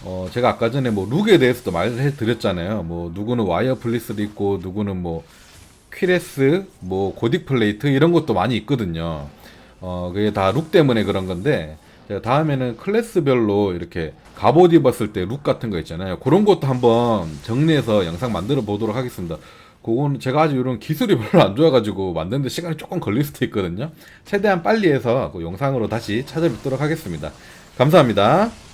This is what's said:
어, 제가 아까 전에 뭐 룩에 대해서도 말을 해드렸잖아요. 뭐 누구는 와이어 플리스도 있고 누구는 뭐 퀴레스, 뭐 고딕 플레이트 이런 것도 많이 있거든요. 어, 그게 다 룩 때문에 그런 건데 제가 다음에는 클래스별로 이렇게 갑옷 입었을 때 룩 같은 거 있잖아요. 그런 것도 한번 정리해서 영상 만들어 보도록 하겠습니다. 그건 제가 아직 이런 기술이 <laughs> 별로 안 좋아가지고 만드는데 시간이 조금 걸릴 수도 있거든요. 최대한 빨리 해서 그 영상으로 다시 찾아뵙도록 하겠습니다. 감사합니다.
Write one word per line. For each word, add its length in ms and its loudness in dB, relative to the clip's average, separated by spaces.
어, 280 -8
제가 180 2
아까 220 0
전에 180 0
뭐 200 -2
룩에 280 4
대해서도 340 2
말을 280 -2
해드렸잖아요. 840 -2
뭐 300 -8
누구는 320 -2
와이어 300 0
플리스도 480 -4
있고 380 -2
누구는 400 -6
뭐 220 -6
퀴레스, 720 0
뭐 360 -4
고딕 300 -2
플레이트 420 0
이런 240 4
것도 220 2
많이 240 0
있거든요. 680 -4
어, 320 -6
그게 180 0
다 200 2
룩 200 -4
때문에 320 4
그런 240 -2
건데 500 -4
제가 140 -6
다음에는 560 -2
클래스별로 960 0
이렇게 400 -8
갑옷 380 6
입었을 400 4
때 120 -2
룩 180 -8
같은 260 -2
거 100 -4
있잖아요. 400 -8
그런 260 2
것도 220 2
한번 600 2
정리해서 640 2
영상 260 -4
만들어 300 -2
보도록 340 -4
하겠습니다. 420 -6
그건 360 -2
제가 240 2
아직 120 2
이런 240 -2
기술이 400 0
<laughs> 0 -
별로 240 4
안 120 0
좋아가지고 580 2
만드는데 360 -4
시간이 280 -6
조금 220 -8
걸릴 240 0
수도 220 -4
있거든요. 460 -4
최대한 380 0
빨리 280 2
해서 420 0
그 100 -8
영상으로 460 -2
다시 360 -4
찾아뵙도록 540 -2
하겠습니다. 520 -6
감사합니다. 960 4